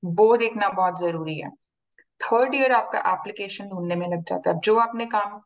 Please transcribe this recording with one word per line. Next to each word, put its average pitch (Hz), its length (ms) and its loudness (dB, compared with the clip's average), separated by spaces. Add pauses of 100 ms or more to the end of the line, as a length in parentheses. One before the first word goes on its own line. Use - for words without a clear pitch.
वो 214 320 6
देखना 226 320 0
बहुत 180 300 0
जरूरी 160 400 -4
है। - 100 -12 (720)
थर्ड 254 340 2
ईयर 262 160 4
आपका - 280 2
एप्लीकेशन 202 720 -4
ढूंढने 175 260 -4
में 175 120 -4
लग 170 160 -4
जाता 180 260 -4
है। 170 60 2
अब 165 60 -6
जो 214 160 4
आपने 233 280 0
काम 208 400 -4